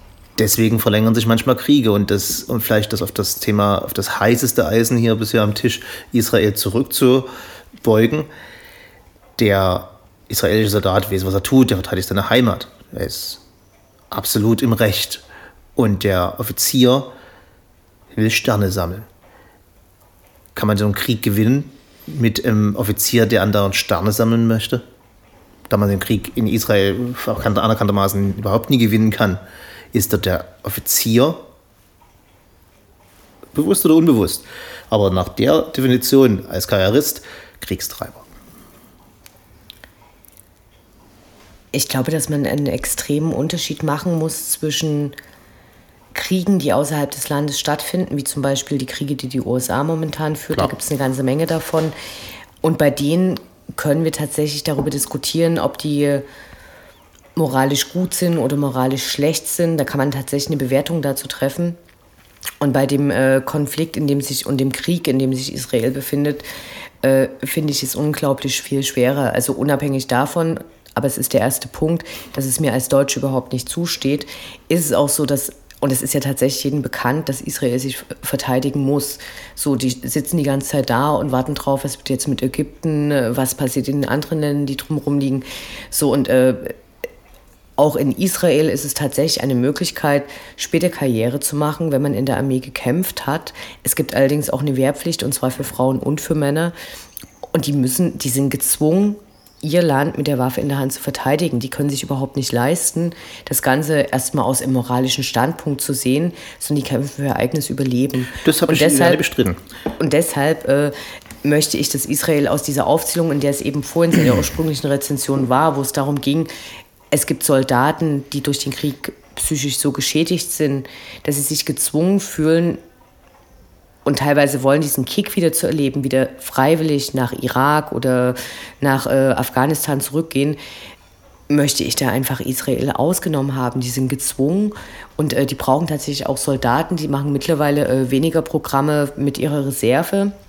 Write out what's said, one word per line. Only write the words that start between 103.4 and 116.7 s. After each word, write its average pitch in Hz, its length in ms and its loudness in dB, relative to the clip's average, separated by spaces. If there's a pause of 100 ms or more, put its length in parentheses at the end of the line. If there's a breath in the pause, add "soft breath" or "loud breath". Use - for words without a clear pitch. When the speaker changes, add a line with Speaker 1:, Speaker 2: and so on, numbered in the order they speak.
Speaker 2:
das - 160 -2
Ganze 147 380 2
erstmal 127 440 0
aus 127 160 0
einem 131 140 -2
moralischen 127 500 0
Standpunkt 139 560 -2
zu 143 140 -2
sehen, 147 400 0 (240 loud breath)
sondern 143 260 -2
die - 40 -8
kämpfen 135 200 0
für 143 160 -6
ihr 135 120 0
eigenes 131 340 -2
Überleben. 127 580 0 (160)
Speaker 1:
Das 156 160 6
hab 170 80 4
Speaker 2:
Und 160 60 4
Speaker 1:
ich 135 60 2
Speaker 2:
deshalb, 151 320 6
Speaker 1:
nicht 156 60 4
bestritten. 95 380 0 (420 loud breath)
Speaker 2:
und 139 140 0
deshalb, 151 560 2
äh, 143 240 2 (500 loud breath)
möchte 147 340 2
ich, - 120 0
dass - 180 -2
Israel 147 420 2
aus - 140 0
dieser 139 240 -2
Aufzählung, 165 460 2
in 143 80 0
der 143 100 2
es 143 100 -2
eben 143 220 -2
vorhin 170 300 2
in 160 120 6
der 120 120 6
ursprünglichen 156 500 -2
Rezension 139 640 0
war, 139 280 4
wo 139 40 -2
es 131 120 -4
darum 143 280 0
ging, 151 260 0 (680 loud breath)